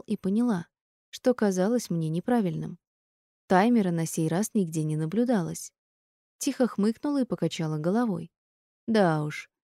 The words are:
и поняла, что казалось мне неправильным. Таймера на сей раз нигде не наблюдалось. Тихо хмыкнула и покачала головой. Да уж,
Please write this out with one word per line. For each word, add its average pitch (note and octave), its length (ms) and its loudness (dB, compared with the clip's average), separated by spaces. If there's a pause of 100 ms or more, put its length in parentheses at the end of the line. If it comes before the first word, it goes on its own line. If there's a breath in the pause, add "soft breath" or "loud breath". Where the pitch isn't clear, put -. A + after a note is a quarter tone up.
и G#3+ 100 -4
поняла, G#3 520 -2 (420)
что - 240 0
казалось G#3 560 0
мне E3 180 -2
неправильным. E3+ 680 -2 (680)
Таймера G3+ 420 4
на E3 160 -2
сей D#3+ 220 -2
раз E3+ 260 -2
нигде D#3+ 300 0
не D#3 120 -2
наблюдалось. E3+ 760 -2 (640)
Тихо B3+ 300 0
хмыкнула B3+ 540 0
и - 20 0
покачала D#3+ 540 -2
головой. F3 520 -2 (560)
Да F3 380 4
уж, - 260 -10 (140)